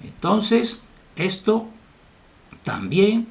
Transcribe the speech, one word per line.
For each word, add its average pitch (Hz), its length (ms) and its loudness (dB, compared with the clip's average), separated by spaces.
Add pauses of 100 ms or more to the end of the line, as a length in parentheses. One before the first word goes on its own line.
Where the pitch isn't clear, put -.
Entonces, 220 840 -2 (320)
esto 202 500 -2 (960)
también 175 680 0